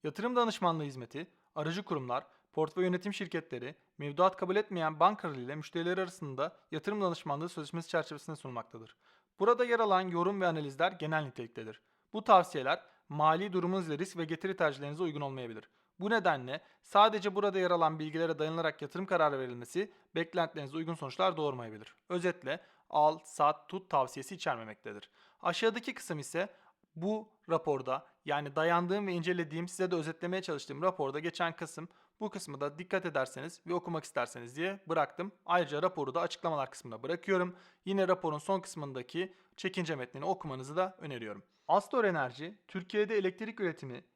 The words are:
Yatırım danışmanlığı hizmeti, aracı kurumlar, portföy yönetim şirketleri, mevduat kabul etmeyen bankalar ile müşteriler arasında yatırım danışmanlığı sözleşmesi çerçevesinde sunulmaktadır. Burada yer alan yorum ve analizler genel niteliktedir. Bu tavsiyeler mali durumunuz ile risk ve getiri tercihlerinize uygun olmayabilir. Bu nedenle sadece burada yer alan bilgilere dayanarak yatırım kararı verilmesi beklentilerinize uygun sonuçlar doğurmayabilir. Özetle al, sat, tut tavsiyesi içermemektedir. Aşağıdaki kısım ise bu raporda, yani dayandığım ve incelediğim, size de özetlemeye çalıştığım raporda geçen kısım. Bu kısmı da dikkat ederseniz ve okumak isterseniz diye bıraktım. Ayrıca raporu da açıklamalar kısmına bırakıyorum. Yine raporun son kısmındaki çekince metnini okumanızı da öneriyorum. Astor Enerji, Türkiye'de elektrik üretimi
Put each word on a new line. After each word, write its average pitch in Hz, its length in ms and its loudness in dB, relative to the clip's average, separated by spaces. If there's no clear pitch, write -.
Yatırım 202 320 -2
danışmanlığı 185 480 2
hizmeti, 139 480 -10
aracı 165 280 -2
kurumlar, 131 440 -4
portföy 156 320 0
yönetim 180 300 0
şirketleri, 156 600 -6
mevduat 156 400 2
kabul 185 180 0
etmeyen 165 440 0
bankalar 175 360 4
ile 127 200 -6
müşteriler 170 420 -2
arasında 160 600 -4
yatırım 202 300 -2
danışmanlığı 165 480 -2
sözleşmesi 160 400 -8
çerçevesinde 156 460 -2
sunulmaktadır. 117 600 -12
Burada 240 260 6
yer 233 140 4
alan 196 220 6
yorum 185 400 0
ve 180 60 4
analizler 156 440 0
genel 156 320 -2
niteliktedir. 113 580 -10
Bu 214 100 -6
tavsiyeler 170 600 6
mali 160 440 4
durumunuz 180 340 0
ile 147 100 -2
risk 185 200 -6
ve 165 80 -2
getiri 165 300 -4
tercihlerinize 147 480 0
uygun 147 180 -4
olmayabilir. 127 480 -8
Bu 196 100 -2
nedenle 156 520 2
sadece 208 540 6
burada 202 240 2
yer 180 120 4
alan 160 280 4
bilgilere 156 400 0
dayanarak 160 420 0
yatırım 175 240 -6
kararı 151 340 4
verilmesi 127 540 -4
beklentilerinize 160 600 -2
uygun 165 180 -4
sonuçlar 160 420 0
doğurmayabilir. 120 580 -4
Özetle 175 560 -2
al, 151 340 4
sat, - 460 2
tut 190 200 -8
tavsiyesi 135 460 0
içermemektedir. 110 720 -6
Aşağıdaki 220 520 0
kısım - 260 -8
ise 180 340 -4
bu 214 340 -4
raporda, 139 580 0
yani 147 300 -2
dayandığım 175 520 2
ve 185 60 -2
incelediğim, 170 540 -2
size 185 240 -2
de 180 40 0
özetlemeye 170 460 -4
çalıştığım 147 400 -6
raporda 151 380 0
geçen 165 360 -2
kısım. 165 340 -10
Bu 214 100 -4
kısmı 143 320 -8
da 147 180 -4
dikkat 185 260 -2
ederseniz 143 600 -4
ve 175 60 -2
okumak 170 300 -2
isterseniz 123 520 -6
diye 190 320 -4
bıraktım. 160 440 0
Ayrıca 156 360 2
raporu 165 340 0
da 170 60 2
açıklamalar 160 500 -2
kısmına 113 320 -12
bırakıyorum. 180 520 0
Yine 190 220 2
raporun 175 300 2
son 190 220 0
kısmındaki 147 760 -6
çekince 180 400 -4
metnini 135 300 -8
okumanızı 147 500 -4
da 185 240 0
öneriyorum. 113 440 -10
Astor 202 360 4
Enerji, 156 640 0
Türkiye'de 208 500 0
elektrik 202 420 -2
üretimi 143 440 -4